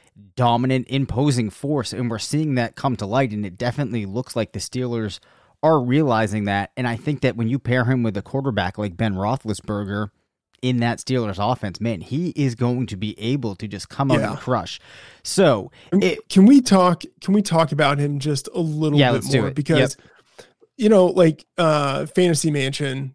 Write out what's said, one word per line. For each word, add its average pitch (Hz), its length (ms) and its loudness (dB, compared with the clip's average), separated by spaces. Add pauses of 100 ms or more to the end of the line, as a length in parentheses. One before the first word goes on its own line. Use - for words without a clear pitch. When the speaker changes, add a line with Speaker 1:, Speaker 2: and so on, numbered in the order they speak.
(360)
Speaker 1:
dominant, 123 540 0
imposing 127 580 0
force, 139 460 -6
and 120 160 -4
we're 113 80 -6
seeing 147 380 -2
that 117 200 -2
come 131 200 -2
to 104 100 -6
light, 120 260 0
and 104 140 -6
it 90 100 -12
definitely 120 480 -4
looks 104 320 -8
like 110 160 -4
the 107 60 -8
Steelers 117 640 -6 (420)
are 156 180 4
realizing 113 640 0
that. 98 320 -2
And 127 100 -4
I 117 100 -2
think 143 260 -6
that 127 120 0
when 113 140 -2
you 135 100 -2
pair 127 280 0
him 127 160 0
with 110 160 -2
a 98 40 -8
quarterback 107 540 -4
like 101 220 -6
Ben 110 160 0
Roethlisberger 104 960 -4 (500)
in 127 200 0
that 117 180 -2
Steelers 110 420 -2
offense, 107 400 -2
man, 107 220 -4
he 160 340 -6
is 135 180 -2
going 123 340 -2
to 98 100 -8
be 104 200 -8
able 117 380 -4
to 110 100 -12
just 98 220 -12
come 139 220 -2
out 123 100 2
Speaker 2:
Yeah. - 120 -4
Speaker 1:
and - 60 -10
crush. - 400 -4 (460)
So 131 480 2 (200)
Speaker 2:
Can, 202 100 4
Speaker 1:
it - 260 -2
Speaker 2:
can 190 160 8
we 269 160 10
talk, 180 440 4 (180)
can 190 100 -2
we 208 80 4
talk 165 320 2
about 143 260 2
him 143 200 -2
just 139 360 -4
a 180 60 -4
little 151 380 0
Speaker 1:
Yeah, 127 140 6
Speaker 2:
bit - 20 2
Speaker 1:
let's - 160 -4
do 135 100 2
Speaker 2:
more? 101 80 -2
Speaker 1:
it. 92 60 -8
Speaker 2:
Because 147 440 0
Speaker 1:
Yep. - 80 -20 (720)
Speaker 2:
you 214 140 2
know, 190 160 8
like, 165 400 2 (100)
uh, 147 500 0
Fantasy 165 440 2
Mansion, 135 640 -4